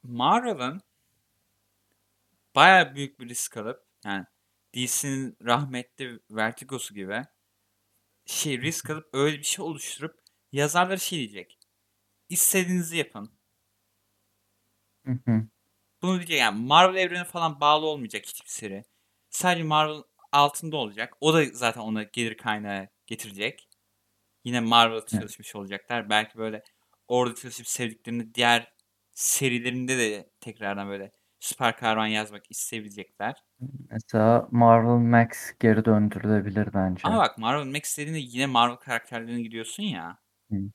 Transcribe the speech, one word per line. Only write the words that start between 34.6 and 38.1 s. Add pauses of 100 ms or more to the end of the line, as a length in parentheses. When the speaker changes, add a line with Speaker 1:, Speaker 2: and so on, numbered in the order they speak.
Speaker 2:
Max
geri
döndürülebilir
bence.
Speaker 1:
Ama
bak
Marvel
Max
dediğinde